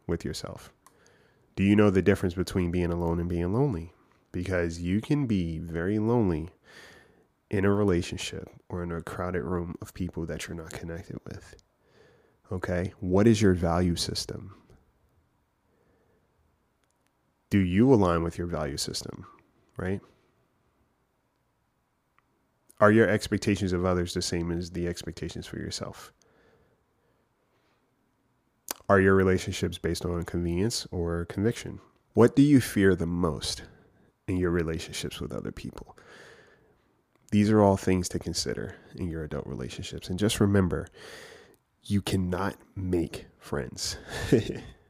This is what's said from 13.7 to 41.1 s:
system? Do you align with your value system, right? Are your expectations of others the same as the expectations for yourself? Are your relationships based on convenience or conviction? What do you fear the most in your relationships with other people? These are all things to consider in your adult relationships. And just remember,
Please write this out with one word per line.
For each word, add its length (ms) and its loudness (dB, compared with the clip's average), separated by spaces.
system? 600 -8
Do 100 2
you 360 4
align 300 2
with 140 -6
your 100 -6
value 280 -6
system, 500 -10
right? 240 -4
Are 100 8
your 180 6
expectations 640 0
of 140 0
others 260 0
the 80 -2
same 300 -4
as 220 -6
the 160 -4
expectations 580 -10
for 100 -12
yourself? 560 -12
Are 120 8
your 140 8
relationships 640 2
based 260 -4
on 200 -4
convenience 680 -2
or 360 -4
conviction? 540 -4
What 220 8
do 60 8
you 180 8
fear 340 4
the 120 -2
most 560 -2
in 80 -2
your 140 0
relationships 680 -4
with 120 -8
other 200 -8
people? 440 -14
These 200 4
are 120 6
all 140 8
things 340 0
to 80 -6
consider 580 -6
in 140 -6
your 160 -8
adult 220 -8
relationships. 600 -10
And 100 -4
just 200 2
remember, 500 4